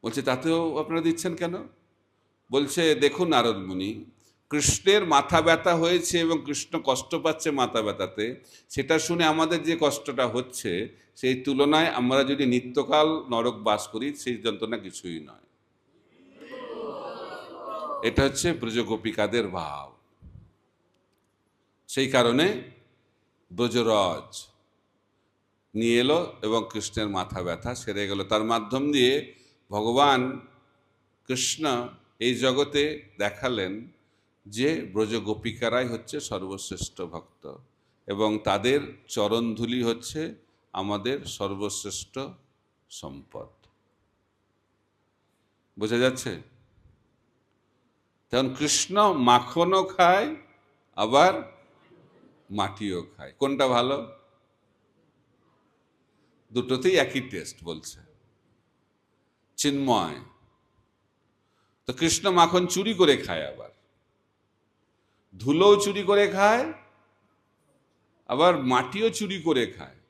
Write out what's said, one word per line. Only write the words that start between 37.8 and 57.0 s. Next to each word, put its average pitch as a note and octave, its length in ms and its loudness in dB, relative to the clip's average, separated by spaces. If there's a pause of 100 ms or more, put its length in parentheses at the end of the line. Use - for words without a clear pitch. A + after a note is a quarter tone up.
এবং G#2+ 360 0
তাদের G#2 360 2 (280)
চরণধুলি A#2 760 -2
হচ্ছে D3+ 520 -4 (380)
আমাদের G#2 520 -4
সর্বশ্রেষ্ঠ G2+ 920 -8 (720)
সম্পদ। C2+ 600 -16 (2250)
বোঝা G#2+ 180 0
যাচ্ছে? B2 440 0 (1900)
তখন C3 240 0
কৃষ্ণ F3+ 600 2
মাখনও E3 680 4
খায়, F#3+ 520 2 (600)
আবার C#3 600 4 (920)
মাটিও G2 520 -4 (140)
খায়। C2+ 220 -18
কোনটা C#3 280 2
ভালো? B2 500 0 (2250)
দুটোতেই C3 440 2
একই C3+ 240 2